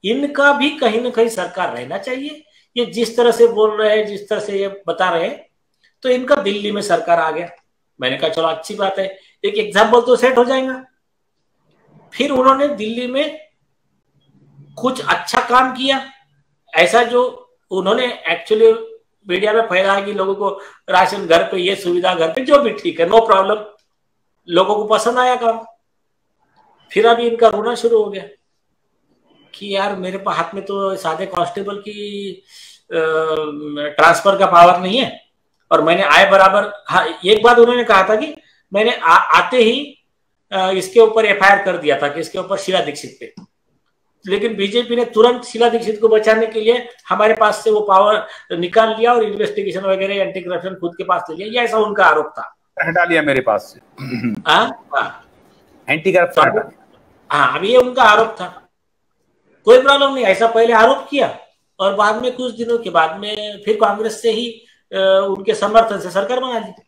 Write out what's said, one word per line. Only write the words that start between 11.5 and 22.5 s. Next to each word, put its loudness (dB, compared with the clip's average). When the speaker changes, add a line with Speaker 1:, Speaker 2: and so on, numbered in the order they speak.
Speaker 1:
फिर -4
उन्होंने 2
दिल्ली -6
में -6
कुछ -6
अच्छा -2
काम 2
किया, -4
ऐसा 4
जो -2
उन्होंने -2
actually 4
media -2
में 2
फैलाया 0
कि -8
लोगों -4
को -4
राशन 0
घर 4
पे, -6
ये -2
सुविधा -2
घर 0
पे, -4
जो 4